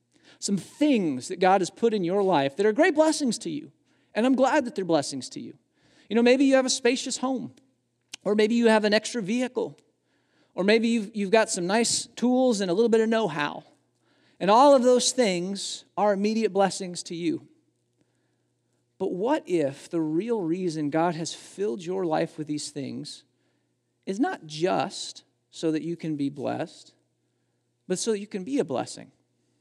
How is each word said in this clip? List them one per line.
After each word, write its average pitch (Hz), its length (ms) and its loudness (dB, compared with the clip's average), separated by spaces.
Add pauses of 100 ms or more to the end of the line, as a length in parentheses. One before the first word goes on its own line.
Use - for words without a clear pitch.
(400)
some 202 180 -2
things 180 720 0
that 185 100 -8
God 190 220 4
has 170 80 -4
put 226 240 0
in 202 100 -2
your 190 200 0
life 143 340 2
that 202 80 0
are 214 80 4
great 302 220 4
blessings 302 440 2
to 175 100 -10
you. 139 220 -10 (420)
And 214 120 0
I'm 262 100 4
glad 262 300 2
that 233 100 -10
they're 190 100 -4
blessings 143 440 -2
to 147 100 -12
you. 110 180 -16 (520)
You 202 60 -2
know, 233 60 4
maybe 254 240 6
you 269 100 4
have 262 100 4
a 254 40 -4
spacious 247 480 -2
home, 254 360 -6 (720)
or 208 120 0
maybe 214 200 2
you 233 120 4
have 220 160 6
an 208 100 2
extra 220 280 -2
vehicle, 226 560 -4 (800)
or 180 80 -4
maybe 220 240 4
you've, 226 260 -2
you've 202 180 -2
got 214 180 4
some 175 180 -4
nice 226 480 0
tools 247 460 2
and 185 100 -2
a - 20 2
little 226 160 2
bit 220 120 4
of 220 80 2
know-how. 160 540 -2 (760)
And 180 120 2
all 277 240 8
of 247 80 4
those 247 280 4
things 190 760 -2 (120)
are 208 160 2
immediate 208 400 0
blessings 185 500 -2
to 180 120 -10
you. 160 320 -4 (1500)
But 190 120 -4
what 226 360 -2
if 143 420 -2
the 170 120 -2
real 190 400 -2
reason 160 480 -2
God 160 260 2
has 160 180 -8
filled 202 500 -8
your 185 220 -6
life 160 320 -2
with 151 100 -8
these 147 220 -8
things 131 540 -12 (800)
is 196 140 -6
not 311 280 -4
just 170 760 -4 (280)
so 160 200 -4
that 156 120 -4
you 170 120 -6
can 160 200 -8
be 143 140 -4
blessed, 135 640 -10 (920)
but 185 120 -4
so 233 120 -2
that 208 80 -2
you 202 80 -12
can 190 160 -8
be 262 160 -4
a 156 60 0
blessing? 120 460 -8 (500)